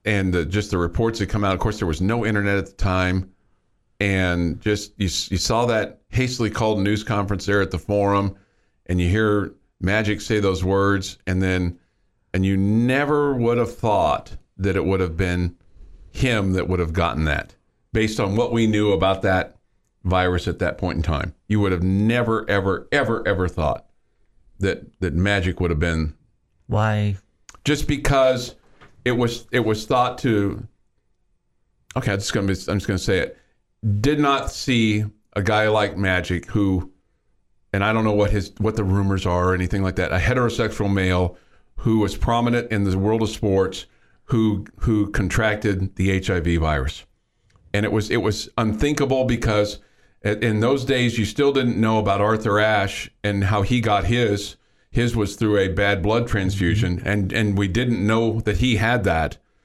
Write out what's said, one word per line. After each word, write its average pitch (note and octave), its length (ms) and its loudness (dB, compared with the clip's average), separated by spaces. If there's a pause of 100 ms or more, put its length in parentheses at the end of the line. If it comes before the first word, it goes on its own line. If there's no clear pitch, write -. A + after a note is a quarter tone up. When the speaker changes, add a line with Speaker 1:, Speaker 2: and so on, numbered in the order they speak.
Speaker 1:
and G2 280 0
the, F2 120 2
just G2+ 260 -4
the F#2+ 80 0
reports A2+ 420 0
that G2 80 -4
come G#2+ 140 -2
out. G2 120 0
Of F2 60 -2
course, G#2+ 180 -2
there F#2+ 100 -2
was D#2+ 120 -2
no A2 240 0
internet G2+ 340 0
at F#2+ 80 -4
the - 60 -20
time. F#2 600 0 (680)
And F2+ 600 0
just, G#2 380 -2
you G2 80 -2
s-, - 240 -6
you F#2+ 80 -2
saw A#2 280 0
that A2 340 -2 (100)
hastily A#2+ 400 -2
called G#2+ 300 0
news G#2 240 0
conference G2+ 420 -4
there G2+ 160 2
at F#2 80 -4
the F2+ 80 -4
Forum, G2+ 580 0 (500)
and F2+ 140 0
you F2 80 2
hear G#2 440 0 (280)
Magic G#2 400 0
say G#2+ 200 0
those F#2 240 0
words, G2 600 0
and F#2 160 0
then, F2+ 360 -2 (540)
and F#2 120 0
you G2 120 2
never C3 800 2
would A#2+ 240 0
have A2+ 180 -2
thought F2+ 600 0 (200)
that F#2+ 200 0
it E2 80 0
would F#2+ 160 2
have E2+ 160 -2
been F2+ 400 0 (540)
him G#2+ 420 0
that F#2 160 -2
would F2+ 120 0
have D#2+ 120 -2
gotten D#2+ 320 0
that, - 300 -2 (380)
based A2 280 0
on G2+ 160 0
what A#2+ 160 0
we A2+ 140 2
knew G#2+ 260 2
about F#2+ 300 2
that F#2 340 0 (480)
virus F2+ 440 2
at E2 100 -4
that - 200 -2
point - 180 -2
in E2 60 0
time. E2 320 -4 (140)
You G#2 120 2
would G2 120 2
have F2 100 0
never, A2 680 0
ever, G2 420 0
ever, A#2 340 0
ever F#2 220 0
thought - 380 -4 (720)
that, F#2+ 240 -2 (180)
that E2 140 -2
Magic F#2 460 0
would F2 100 0
have D#2 100 -2
been D#2+ 340 -2 (520)
Speaker 2:
Why? G#2 500 0 (480)
Speaker 1:
Just D3 240 0
because C3 680 2 (500)
it B2 80 0
was, A#2+ 380 -2
it B2+ 100 0
was G#2+ 260 -2
thought B2 320 0
to, G#2 480 0 (1300)
okay, - 160 -2
I'm G2 60 -2
just - 140 -6
gonna G2+ 140 0
be, F#2+ 60 0 (160)
I'm G2+ 100 0
just F2+ 80 -6
gonna F#2+ 120 0
say F#2 200 0
it. - 200 -4 (640)
Did D3 200 2
not C#3 300 0
see A2 540 0 (300)
a G#2 80 -2
guy G#2+ 260 2
like G#2 280 0
Magic F#2 500 -2
who, F#2+ 460 0 (800)
and G2 120 0
I G#2+ 80 2
don't A2+ 120 0
know G#2+ 100 2
what G2+ 160 2
his, G#2 280 -2
what A2 180 0
the G#2+ 80 0
rumors G2 420 0
are F2+ 240 2
or F#2 40 2
anything F#2 280 -2
like F#2 140 -2
that, F2+ 160 -2
a F2 60 2
heterosexual A2 760 0
male F#2 440 0 (400)
who A2 220 2
was G2 180 0
prominent A#2+ 540 0
in G2+ 140 0
the F#2 120 0
world G#2+ 260 0
of G#2+ 80 0
sports F#2+ 560 0 (380)
who, A2 400 0 (140)
who G#2 320 0
contracted G2+ 840 0
the F#2+ 140 0
H F#2+ 200 0
I F2+ 100 0
V E2+ 160 0
virus. D2+ 480 -2 (720)
And G#2 100 0
it - 80 -2
was, G#2+ 180 0
it A2+ 80 0
was G2+ 380 -2
unthinkable C3 680 0
because A2+ 560 0 (440)
i-, G#2 60 0
in A2 300 0
those B2+ 260 2
days, B2 320 2
you G#2+ 80 2
still C#3 260 2
didn't B2+ 260 2
know A2 200 2
about G2+ 240 2
Arthur A2 360 2
Ashe G#2 520 0 (120)
and G2 220 0
how G2+ 180 2
he A#2+ 200 2
got G#2 220 2
his. A2 520 0 (340)
His A#2 260 0
was G#2 200 -2
through G#2 220 2
a F#2+ 100 2
bad G2 340 0
blood A2+ 260 0
transfusion, G2 720 0
Speaker 2:
Mm-hmm. - 100 -6
Speaker 1:
and, G2+ 240 0
and G#2 260 0
we G2+ 100 2
didn't G#2+ 380 0
know A2+ 360 0
that G#2 160 0
he B2 180 2
had G#2 280 0
that. D#2+ 320 0 (280)